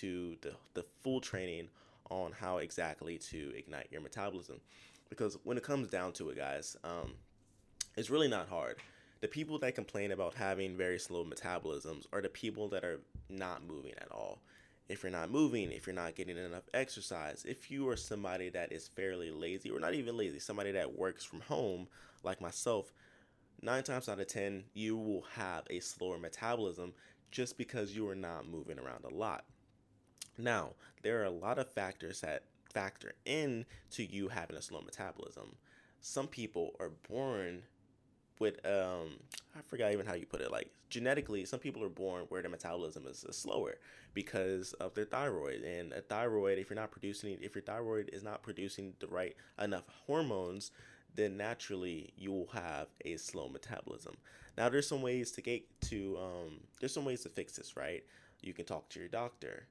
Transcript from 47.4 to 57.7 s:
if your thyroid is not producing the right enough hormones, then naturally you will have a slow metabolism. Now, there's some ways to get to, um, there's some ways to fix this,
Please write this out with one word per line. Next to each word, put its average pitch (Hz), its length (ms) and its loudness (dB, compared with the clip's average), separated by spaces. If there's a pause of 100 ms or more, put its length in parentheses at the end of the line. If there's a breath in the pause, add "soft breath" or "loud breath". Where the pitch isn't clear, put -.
if 98 120 -6
your 104 60 -2
thyroid 107 540 2
is 98 80 -6
not 104 200 -4
producing 98 560 -4
the 87 100 -4
right 90 280 0 (260 loud breath)
enough 98 220 2 (220)
hormones, 101 640 2 (440 loud breath)
then 101 220 4
naturally 95 800 -2
you 95 160 -4
will 90 220 0
have 82 320 -2 (180)
a 80 140 -2
slow 78 280 -4
metabolism. - 680 -8 (420 loud breath)
Now, 120 140 6
there's 139 180 4
some 135 140 2
ways 123 300 2
to - 100 -8
get 120 200 2 (280)
to, 98 280 0
um, 87 420 -4 (200)
there's 135 140 0
some 147 100 0
ways 127 200 0
to - 40 -6
fix - 280 -4
this, - 200 -8